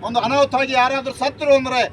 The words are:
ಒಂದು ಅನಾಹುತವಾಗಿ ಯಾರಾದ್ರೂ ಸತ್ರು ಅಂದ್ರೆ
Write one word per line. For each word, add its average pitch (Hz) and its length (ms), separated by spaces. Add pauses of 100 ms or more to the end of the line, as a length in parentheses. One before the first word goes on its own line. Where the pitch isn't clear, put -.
ಒಂದು 233 200
ಅನಾಹುತವಾಗಿ 269 540
ಯಾರಾದ್ರೂ 262 420
ಸತ್ರು 285 380
ಅಂದ್ರೆ 254 220 (100)